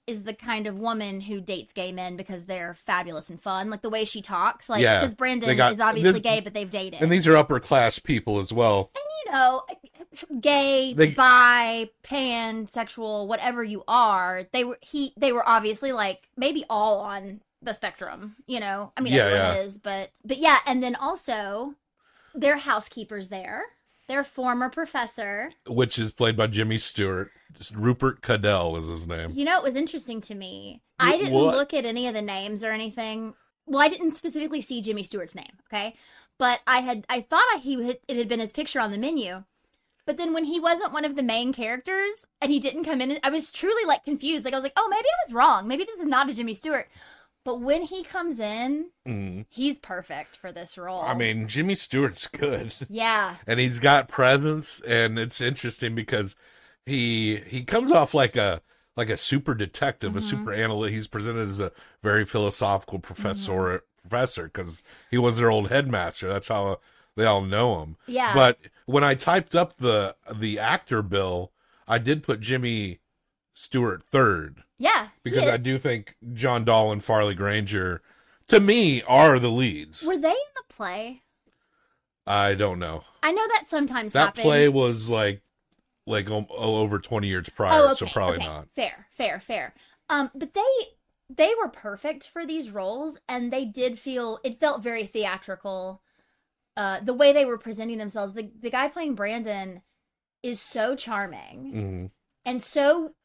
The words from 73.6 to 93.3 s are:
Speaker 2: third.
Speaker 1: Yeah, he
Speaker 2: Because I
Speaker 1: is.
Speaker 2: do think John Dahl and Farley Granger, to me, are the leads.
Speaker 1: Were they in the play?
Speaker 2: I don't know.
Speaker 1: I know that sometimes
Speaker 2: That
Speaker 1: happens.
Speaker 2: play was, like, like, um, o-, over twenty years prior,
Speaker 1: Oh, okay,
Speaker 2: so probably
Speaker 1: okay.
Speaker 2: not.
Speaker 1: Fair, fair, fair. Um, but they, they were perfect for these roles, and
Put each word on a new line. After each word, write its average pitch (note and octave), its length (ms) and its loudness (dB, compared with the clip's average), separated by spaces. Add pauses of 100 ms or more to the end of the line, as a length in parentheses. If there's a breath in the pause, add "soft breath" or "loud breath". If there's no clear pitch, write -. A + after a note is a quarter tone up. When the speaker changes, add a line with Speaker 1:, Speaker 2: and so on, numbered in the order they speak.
Speaker 2:
third. F#2 580 2 (160)
Speaker 1:
Yeah, C#4+ 260 2 (180)
he B2 80 -6
Speaker 2:
Because A4 160 2
I - 80 4
Speaker 1:
is. D#3 60 -2
Speaker 2:
do C3 180 -2
think A#2+ 380 -4 (160)
John A#2+ 320 0
Dahl A2 260 6
and G#2 140 -4
Farley G#2+ 320 2
Granger, G2 680 -2 (460 soft breath)
to A3 100 10
me, G3+ 440 4
are C#3 360 8
the B2 120 2
leads. A2+ 520 -2
Speaker 1:
Were E4+ 140 0
they D#4 140 2
in C#5 260 -2
the C5 80 -14 (100)
play? A3 480 -10 (1040)
Speaker 2:
I G2+ 280 2
don't F#2+ 240 0
know. D#2+ 260 -8 (180)
Speaker 1:
I E4 100 0
know A4 160 0
that A4 200 0
sometimes B3+ 440 -4
Speaker 2:
That - 140 4
Speaker 1:
happens. G#3+ 180 -2
Speaker 2:
play D3 240 8
was, A#2+ 400 2
like, G#2 340 0 (640)
like, G#2 240 -2
um, G#2+ 200 -2
o-, A2 300 0
over G#2 180 0
twenty G2+ 300 -2
years F#2 200 -4
prior, F#2+ 320 0
Speaker 1:
Oh, G2 120 8
okay, - 40 2
Speaker 2:
so - 100 -6
probably F2+ 300 0
Speaker 1:
okay. E2 100 -4
Speaker 2:
not. D2+ 280 -12
Speaker 1:
Fair, G#3+ 360 -6
fair, F#3+ 300 -6
fair. F#3 340 -8 (340 soft breath)
Um, C#4+ 260 0
but C#4 200 -10
they, G4+ 80 0 (640)
they D#4 320 4
were F4 80 -2
perfect A#3 600 -12
for E4 180 -12
these D4 240 -8
roles, G#3+ 480 -8 (100)
and B3 240 -6